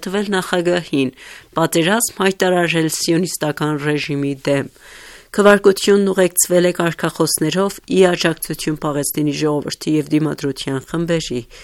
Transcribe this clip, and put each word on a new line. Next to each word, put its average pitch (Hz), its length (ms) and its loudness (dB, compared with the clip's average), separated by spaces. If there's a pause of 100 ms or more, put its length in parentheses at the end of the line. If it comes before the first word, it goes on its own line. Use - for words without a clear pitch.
տվել 202 280 -4
նախագահին 175 800 -2 (460)
պատերազմ 170 640 0
հայտարարել 175 720 0
սիոնիստական 156 800 -2 (120)
ռեժիմի 143 480 -2 (140)
դեմ։ 139 240 0 (640)
Քվարկությունն 202 760 4
ուղեկցվել 180 520 2
է 180 160 2
կարգախոսներով՝ 165 920 -2 (200)
ի 185 160 4
աջակցություն 165 720 -4
Պաղեստինի 147 600 -2
ժողովրդի 151 580 -2
և 147 160 -6
դիմադրության 143 720 -4
խմբերի։ 165 540 -4 (220)